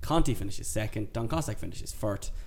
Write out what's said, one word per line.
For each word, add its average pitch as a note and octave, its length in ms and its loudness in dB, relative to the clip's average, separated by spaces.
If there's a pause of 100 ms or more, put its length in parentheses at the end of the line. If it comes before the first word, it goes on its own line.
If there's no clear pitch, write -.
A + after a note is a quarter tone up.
Conti D3 340 6
finishes - 320 -2
second, G#2+ 460 -2
Don A#2 140 0
Cossack D#3 300 0
finishes - 340 -4
first, - 400 -2 (160)